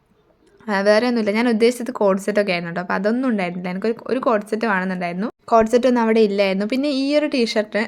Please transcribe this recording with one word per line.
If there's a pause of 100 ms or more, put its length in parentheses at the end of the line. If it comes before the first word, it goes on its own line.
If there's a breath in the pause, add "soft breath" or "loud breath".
(680)
ആ,
വേറെ
ഒന്നുമില്ല,
ഞാൻ
ഉദ്ദേശിച്ചത്
കോഡ്
സെറ്റൊക്കെ
ആയിരുന്നു
കേട്ടോ.
അപ്പം
അതൊന്നും
ഉണ്ടായിരുന്നില്ല.
എനിക്കൊരു, (100)
ഒരു
കോഡ്
സെറ്റ്
വേണമെന്നുണ്ടായിരുന്നു. (220)
കോഡ്
സെറ്റ്
ഒന്നും
അവിടെ
ഇല്ലായിരുന്നു.
പിന്നെ (140)
ഈ (120)
ഒരു
ടീഷർട്ട്